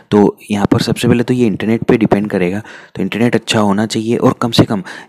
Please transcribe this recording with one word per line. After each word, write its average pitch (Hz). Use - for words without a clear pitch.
तो 104
यहाँ 104
पर -
सबसे -
पहले 120
तो 127
ये 123
internet 107
पे 127
depend 104
करेगा, 95
तो -
internet 113
अच्छा 113
होना 104
चाहिए। 113
और 127
कम 123
से -
कम 104